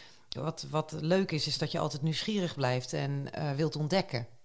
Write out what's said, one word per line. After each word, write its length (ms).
wat, 280
wat 300
leuk 320
is, 160
is 100
dat 140
je 80
altijd 220
nieuwsgierig 540
blijft 380
en, 400
eh, 180
wilt 240
ontdekken. 520